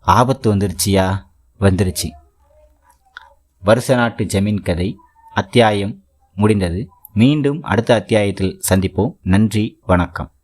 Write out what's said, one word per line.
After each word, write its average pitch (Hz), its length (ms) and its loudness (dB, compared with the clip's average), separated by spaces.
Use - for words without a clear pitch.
ஆபத்து 113 560 2
வந்துருச்சியா? 95 680 0
வந்துருச்சு. 95 500 0
வருஷ 117 320 2
நாட்டு 117 300 -2
ஜமீன் 101 380 -2
கதை 90 340 -4
அத்தியாயம் 107 680 0
முடிந்தது. 101 540 0
மீண்டும் 143 480 2
அடுத்த 117 320 0
அத்தியாயத்தில் 101 720 -2
சந்திப்போம். 95 440 0
நன்றி, 107 640 0
வணக்கம். - 440 -2